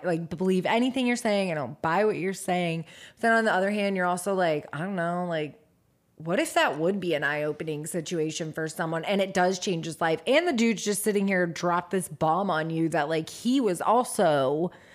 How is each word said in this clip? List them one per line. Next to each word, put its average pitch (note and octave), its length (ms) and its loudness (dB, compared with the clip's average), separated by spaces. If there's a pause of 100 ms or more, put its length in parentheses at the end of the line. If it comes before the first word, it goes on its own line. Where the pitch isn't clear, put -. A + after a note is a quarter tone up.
like, E3 240 -2 (100)
believe F#3 280 2
anything B3 400 2
you're A#3+ 100 0
saying. G3+ 340 0
I D#3+ 40 -2
don't C#3+ 280 -6
buy E3+ 220 2
what G#3 120 2
you're F3+ 160 -2
saying." F3 520 -2 (320)
But - 60 -16
then A3+ 100 4
on A3+ 120 4
the G#3 80 2
other F#3+ 200 2
hand, G3+ 240 0
you're F3+ 100 0
also F3+ 280 0
like, E3 380 2
I C#3+ 60 -6
don't F#3+ 160 -4
know, F3 340 -2
like, D3+ 280 -4 (640)
what A3 200 0
if E4 140 -2
that C4+ 260 2
would F#3+ 180 2
be F3 160 -2
an C#3 80 0
eye-opening D3+ 640 -2
situation D#3 640 -4
for D#3+ 140 -4
someone E3 380 -4
and G3+ 160 0
it F#3+ 120 -2
does F#3 280 2
change E3 260 -2
his D#3+ 140 -8
life? D#3+ 260 2
And D#4+ 220 2
the E4 40 2
dude's A3+ 320 2
just G#3 200 -2
sitting G3+ 240 2
here, F3+ 180 2
dropped F3 460 -2
this F#3 160 -2
bomb E3 420 0
on D#3+ 200 0
you E3 180 2
that, D3+ 200 0
like, D#3+ 220 -2
he B3+ 300 0
was F#3 200 2
also D#3+ 920 2 (220)